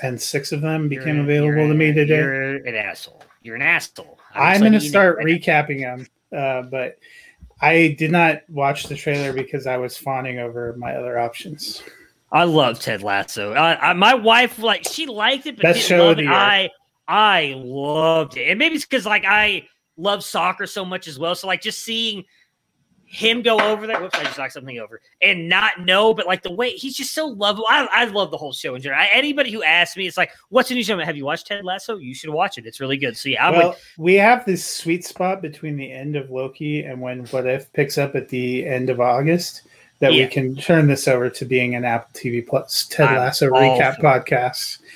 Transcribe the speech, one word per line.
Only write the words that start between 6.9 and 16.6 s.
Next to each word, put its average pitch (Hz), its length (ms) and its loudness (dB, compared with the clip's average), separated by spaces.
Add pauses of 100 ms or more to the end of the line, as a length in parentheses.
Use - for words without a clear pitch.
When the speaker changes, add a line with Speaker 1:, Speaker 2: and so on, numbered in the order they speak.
Speaker 1:
I 160 380 4
did 160 120 -2
not 165 300 2 (100)
watch 139 340 -2
the 139 120 -10
trailer 143 360 -4
because 131 340 -6
I 127 100 -2
was 127 200 -6
fawning 131 440 -6
over 120 360 -8
my 123 200 -8
other 123 220 -6
options. - 640 -8 (500)
Speaker 2:
I 160 120 4
love 147 360 4
Ted 107 220 -6
Lasso. 101 500 -4
I, 156 380 4
I, - 20 4
my 196 220 6
wife, 233 440 2
like, 214 320 -2
she 320 160 -8
liked 262 400 -2
it, 277 100 -8
but 202 60 -4
Speaker 1:
Best 170 140 4
Speaker 2:
didn't - 120 -2
Speaker 1:
show 175 160 4
Speaker 2:
love 170 80 8
Speaker 1:
of 160 40 2
the 156 60 -2
Speaker 2:
it. 147 40 0
Speaker 1:
year. 160 80 4
Speaker 2:
I, 196 360 2 (360)